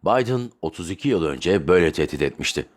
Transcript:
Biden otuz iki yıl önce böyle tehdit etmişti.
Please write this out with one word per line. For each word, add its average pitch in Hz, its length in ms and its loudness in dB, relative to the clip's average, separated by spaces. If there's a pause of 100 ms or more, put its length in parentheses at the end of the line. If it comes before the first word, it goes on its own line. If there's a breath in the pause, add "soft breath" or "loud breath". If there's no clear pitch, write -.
Biden 123 460 0 (120)
otuz 80 280 -8
iki 98 180 -4
yıl 95 160 2
önce 78 440 0
böyle 85 240 6
tehdit 73 300 -2
etmişti. - 440 -4 (100)